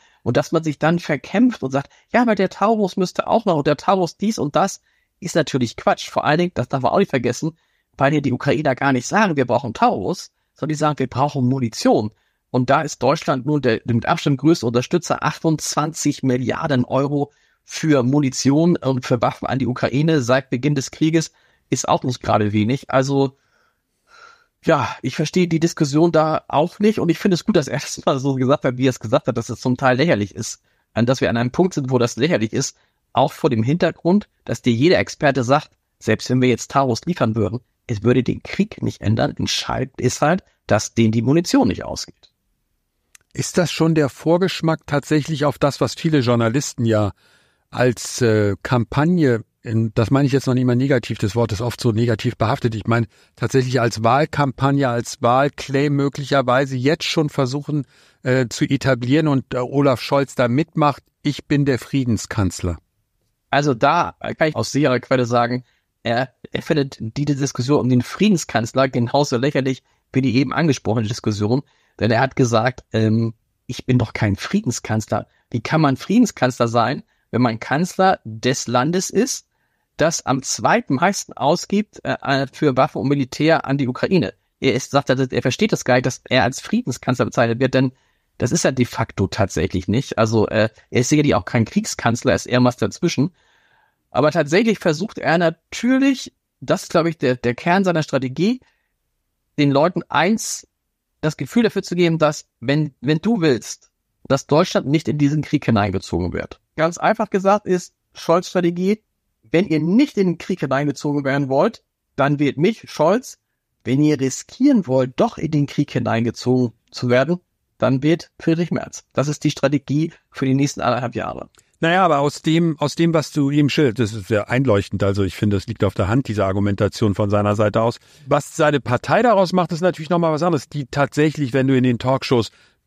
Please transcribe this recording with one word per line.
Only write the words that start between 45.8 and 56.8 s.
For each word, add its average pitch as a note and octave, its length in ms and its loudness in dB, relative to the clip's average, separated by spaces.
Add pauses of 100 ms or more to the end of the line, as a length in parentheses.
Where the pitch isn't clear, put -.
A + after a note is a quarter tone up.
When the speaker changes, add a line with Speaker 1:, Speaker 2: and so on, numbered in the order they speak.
Speaker 2:
viele D3+ 260 0
Journalisten A#2 640 0
ja G#2+ 260 2 (600)
als, - 520 -2
äh, G#2+ 400 2
Kampagne, C3+ 800 0 (180)
in, A2+ 320 -2
das A2+ 160 2
meine C#3 160 2
ich B2 60 0
jetzt C3+ 160 0
noch B2+ 80 2
nicht B2+ 100 0
mal B2 100 2
negativ, B2+ 440 -2
das G#2+ 160 -2
Wort A#2 160 0
ist G#2+ 100 -4
oft A#2+ 180 -6
so B2 120 0
negativ A2+ 440 0
behaftet, A2+ 380 -2
ich G#2+ 140 -8
meine A2+ 180 2 (300)
tatsächlich B2+ 440 0
als A2+ 240 -2
Wahlkampagne, C#3 840 2
als A#2+ 320 -6
Wahlclaim C3+ 760 0
möglicherweise C#3 800 0
jetzt C3+ 280 0